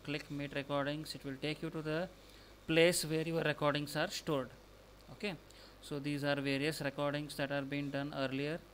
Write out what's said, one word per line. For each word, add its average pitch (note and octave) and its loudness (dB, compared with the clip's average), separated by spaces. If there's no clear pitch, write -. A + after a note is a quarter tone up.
Click D3 -4
meet C#3+ -4
recordings, C#3+ 0
it - -12
will C3+ -6
take D3 -2
you D#3+ -2
to D#3+ -4
the D#3 0
place E3 8
where D#3+ 2
your E3 2
recordings D3 2
are D#3+ 2
stored. C3 0
Okay, G#3 -4
so D3 -6
these C#3+ -2
are C#3+ 4
various C#3 0
recordings D3 0
that C#3 0
are C#3+ 0
being C#3+ -2
done C#3+ -2
earlier. C#3 0